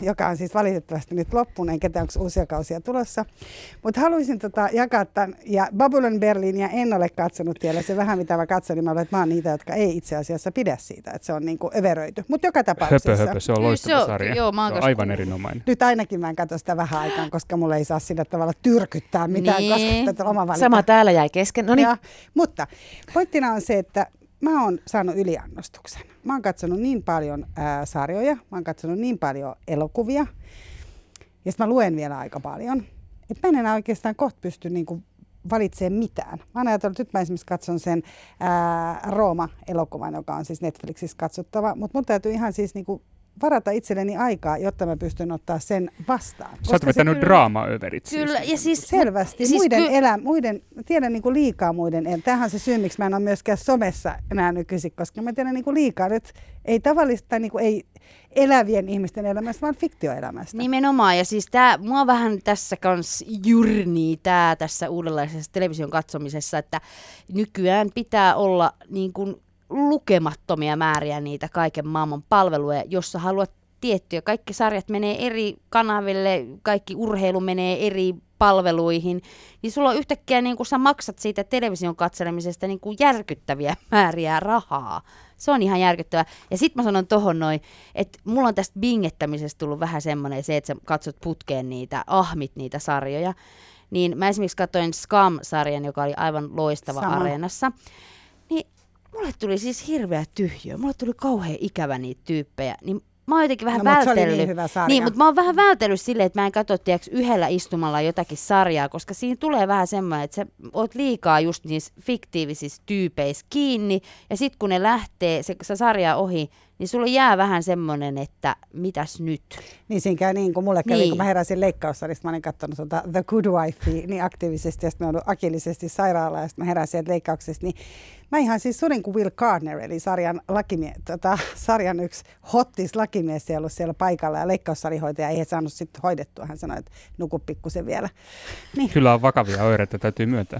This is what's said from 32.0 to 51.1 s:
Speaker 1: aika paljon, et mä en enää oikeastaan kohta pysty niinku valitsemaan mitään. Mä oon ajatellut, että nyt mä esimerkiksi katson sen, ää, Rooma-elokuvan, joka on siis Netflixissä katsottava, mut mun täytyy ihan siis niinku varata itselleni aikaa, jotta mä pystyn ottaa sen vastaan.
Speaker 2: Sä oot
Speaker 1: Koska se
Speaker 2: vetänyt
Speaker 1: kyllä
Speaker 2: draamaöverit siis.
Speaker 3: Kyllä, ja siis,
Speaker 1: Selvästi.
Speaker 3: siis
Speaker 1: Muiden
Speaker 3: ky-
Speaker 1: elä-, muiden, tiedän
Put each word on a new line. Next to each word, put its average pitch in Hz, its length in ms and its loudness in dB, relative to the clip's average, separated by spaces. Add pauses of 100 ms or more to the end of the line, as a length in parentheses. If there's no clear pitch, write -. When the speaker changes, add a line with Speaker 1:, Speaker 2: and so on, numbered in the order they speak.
Speaker 1:
aika 135 220 -10
paljon, 220 440 -6 (480)
et - 120 -8
mä 370 60 2
en 320 60 6
enää 226 180 2
oikeastaan 220 420 -2
kohta 269 260 -2
pysty 175 280 -8
niinku 170 320 -4 (500)
valitsemaan 196 480 0
mitään. - 400 -6 (140)
Mä 233 60 -6
oon 247 80 0
ajatellut, 208 320 0
että 254 100 -4
nyt - 40 -10
mä 190 80 0
esimerkiksi 175 240 -6
katson 170 340 -4
sen, 165 240 -2 (360)
ää, 170 680 0
Rooma-elokuvan, 170 1040 -2
joka 151 220 -8
on 151 100 -8
siis 160 160 -12
Netflixissä - 580 -10
katsottava, 208 560 -4
mut - 180 -8
mun 269 120 -2
täytyy 214 260 0
ihan 220 220 -2
siis 202 220 -4
niinku 196 260 -8 (400)
varata 302 300 2
itselleni 202 460 -2
aikaa, 180 400 -2
jotta 190 280 -4
mä 165 120 -2
pystyn 170 340 -6
ottaa 160 280 -6
sen 185 320 -4 (160)
vastaan. - 440 -4
Speaker 2:
Sä - 60 -20
oot - 100 -6
Speaker 1:
Koska 175 120 4
se 139 60 -2
Speaker 2:
vetänyt 151 280 4
Speaker 1:
kyllä 151 120 2
Speaker 2:
draamaöverit 110 800 4
siis. 302 180 -4
Speaker 3:
Kyllä, 294 200 0
ja 302 140 0
siis, 320 300 -2
Speaker 1:
Selvästi. 240 580 2
Speaker 3:
siis 311 160 4
Speaker 1:
Muiden 330 220 6
Speaker 3:
ky- 277 120 2
Speaker 1:
elä-, 254 220 6
muiden, 240 440 0 (240)
tiedän 269 280 2